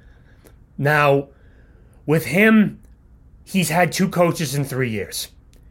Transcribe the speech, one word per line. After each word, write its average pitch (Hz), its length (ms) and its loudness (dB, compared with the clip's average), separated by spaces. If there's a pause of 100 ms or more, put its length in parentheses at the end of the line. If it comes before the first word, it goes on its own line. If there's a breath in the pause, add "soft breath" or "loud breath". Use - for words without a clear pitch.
(760 soft breath)
Now, 143 520 2 (760 soft breath)
with 160 200 0
him, 202 560 2 (640)
he's 180 240 -2
had 170 220 0
two 185 180 -2
coaches 165 460 -2
in 143 100 -2
three 127 240 -4
years. 101 400 -8 (420 soft breath)